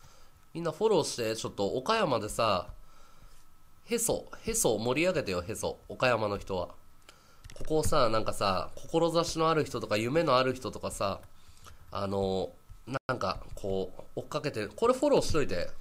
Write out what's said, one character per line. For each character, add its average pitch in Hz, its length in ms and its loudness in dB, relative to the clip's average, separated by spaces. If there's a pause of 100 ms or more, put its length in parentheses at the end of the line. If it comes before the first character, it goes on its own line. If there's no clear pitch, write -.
(540)
み 165 80 -8
ん - 20 -6
な 160 80 -2
フ 202 140 0
ォ 226 40 6
ロ 190 120 6
ー - 20 -2
し - 120 -4
て、 110 200 0
ち 117 120 -4
ょ - 20 -4
っ - 40 -8
と 101 140 0
岡 214 280 2
山 156 240 2
で 104 100 -4
さ、 104 380 2 (1160)
へ 233 120 -2
そ、 - 300 -2 (160)
へ 147 100 -4
そ 120 240 4
盛 127 240 0
り 175 60 4
上 185 60 2
げ 139 100 0
て 101 80 -4
よ、 87 100 0
へ 98 140 -6
そ。 82 320 -4
岡 117 200 0
山 110 200 4
の 101 100 -2
人 95 200 -4
は。 87 120 -4 (840)
こ - 120 -4
こ 156 120 2
を 147 40 2
さ、 135 260 6
な 110 100 4
ん 98 60 0
か 101 80 0
さ、 95 420 0
志 165 640 0
の 160 100 4
あ 160 60 4
る 151 100 2
人 120 140 -6
と 107 80 -6
か 107 100 2
夢 123 240 2
の 139 160 4
あ 131 60 6
る 131 100 2
人 107 160 -6
と - 100 -8
か 98 120 -4
さ、 101 300 -2 (720)
あ 101 140 -4
の、 95 460 0 (560)
な 131 80 -2
ん - 40 -4
か - 240 -4 (120)
こ 95 360 -2 (240)
う、 127 40 -6
追 - 20 -4
っ - 60 -16
か 147 160 -4
け 143 80 -2
て、 104 160 -4
こ - 200 0
れ 254 60 6
フ 294 140 0
ォ - 20 4
ロ 247 100 6
ー - 40 6
し - 100 2
と 156 80 4
い 101 60 2
て。 87 340 -2